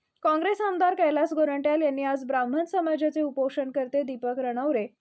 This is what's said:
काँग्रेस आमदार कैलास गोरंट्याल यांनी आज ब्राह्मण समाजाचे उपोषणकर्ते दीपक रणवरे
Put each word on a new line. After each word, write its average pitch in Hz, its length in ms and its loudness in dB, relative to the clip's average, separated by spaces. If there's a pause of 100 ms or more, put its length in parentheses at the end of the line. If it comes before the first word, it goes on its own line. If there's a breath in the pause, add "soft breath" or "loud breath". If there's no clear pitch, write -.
(240)
काँग्रेस 349 380 2
आमदार 370 320 2
कैलास 320 400 2
गोरंट्याल 294 480 0
यांनी 277 220 0
आज 269 220 -2
ब्राह्मण 254 400 0
समाजाचे 311 560 0
उपोषणकर्ते 269 840 -2
दीपक 247 340 -4
रणवरे 247 500 -2 (140)